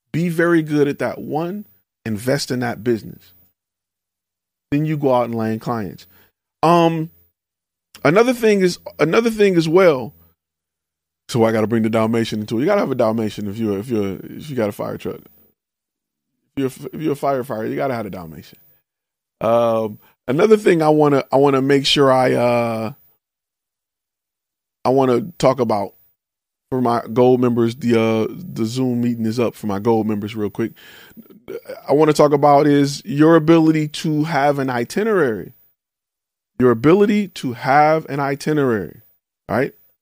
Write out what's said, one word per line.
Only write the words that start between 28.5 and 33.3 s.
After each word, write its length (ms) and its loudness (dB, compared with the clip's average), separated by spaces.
Zoom 380 -4
meeting 240 -2
is 120 -4
up 160 -2
for 140 -10
my 100 -4
gold 300 0
members 260 -6
real 160 -4
quick. 220 -6
I 40 2
wanna 220 4
talk 180 4
about 340 4
is 380 2
your 320 4